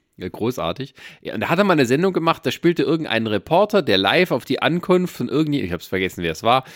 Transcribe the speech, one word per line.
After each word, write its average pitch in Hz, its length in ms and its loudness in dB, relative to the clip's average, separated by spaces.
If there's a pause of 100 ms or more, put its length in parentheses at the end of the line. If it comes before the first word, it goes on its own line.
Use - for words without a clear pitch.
(160)
Ja, 92 140 -10
großartig. 104 640 -6 (280)
Ja, - 120 -10
und 104 60 -6
da 104 100 -4
hat 170 80 2
er 202 60 4
mal 190 100 4
eine 143 140 4
Sendung 165 260 2
gemacht, 165 320 0
da 131 60 -2
spielte 165 320 0
irgendein 135 420 -2
Reporter, 170 560 0
der 110 160 2
live 123 320 2
auf 135 160 -2
die - 160 -2
Ankunft 175 560 0
von 123 100 -4
irgendjemand, 143 380 -2
ich 87 80 -4
hab's - 140 -8
vergessen, 92 360 -4
wer 82 100 0
es - 100 -14
war, 123 220 2 (100)